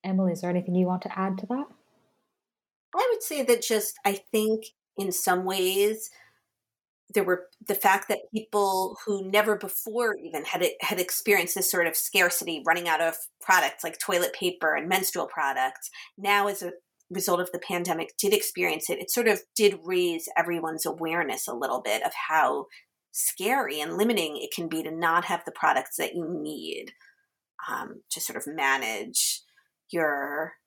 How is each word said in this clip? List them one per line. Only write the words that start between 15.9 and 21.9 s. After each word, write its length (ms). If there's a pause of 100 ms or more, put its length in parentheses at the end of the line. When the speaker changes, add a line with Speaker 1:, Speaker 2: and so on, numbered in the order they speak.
Speaker 2:
now 300
as 160
a 100 (380)
result 300
of 120
the 60
pandemic 580
did 160
experience 560
it, 120
it 100
sort 180
of 120 (140)
did 300
raise 520
everyone's 500
awareness 600
a 80
little 280
bit 220